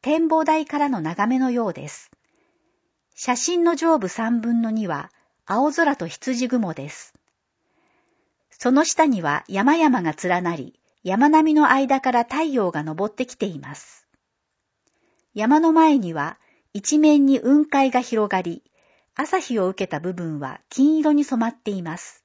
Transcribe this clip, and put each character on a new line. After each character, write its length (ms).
展 240
望 160
台 240
か 100
ら 120
の 120
眺 260
め 120
の 100
よ 200
う 40
で 140
す。 240
写 200
真 280
の 120
上 220
部 120
三 320
分 200
の 80
二 180
は、 240
青 240
空 240
と 100
羊 420
雲 280
で 160
す。 240
そ 80
の 140
下 220
に 160
は 240
山 280
々 280
が 100
連 200
な 120
り、 240
山 260
並 240
み 60
の 120
間 280
か 120
ら 140
太 260
陽 180
が 160
昇 200
っ 40
て 160
き 80
て 140
い 100
ま 160
す。 340
山 260
の 140
前 240
に 160
は、 240
一 280
面 260
に 140
雲 260
海 240
が 120
広 280
が 100
り、 240
朝 240
日 180
を 100
受 180
け 20
た 120
部 140
分 260
は 300
金 300
色 120
に 120
染 180
ま 60
っ 80
て 160
い 100
ま 160
す。 280